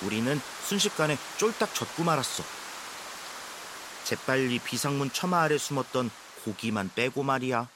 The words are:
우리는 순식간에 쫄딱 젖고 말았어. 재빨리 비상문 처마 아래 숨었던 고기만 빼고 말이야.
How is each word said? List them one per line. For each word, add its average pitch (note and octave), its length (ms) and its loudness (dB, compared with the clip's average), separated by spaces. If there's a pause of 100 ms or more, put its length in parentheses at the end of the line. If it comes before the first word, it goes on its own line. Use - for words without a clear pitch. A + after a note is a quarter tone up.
우리는 A2+ 360 2 (260)
순식간에 F#3 520 2 (200)
쫄딱 A3 360 2
젖고 - 300 -2
말았어. D#3 400 2 (1600)
재빨리 B2+ 560 2
비상문 C#3 540 0
처마 F3+ 300 4
아래 D3+ 140 4
숨었던 B2+ 540 0 (320)
고기만 G#2+ 520 0
빼고 B2+ 280 2
말이야. B2+ 520 2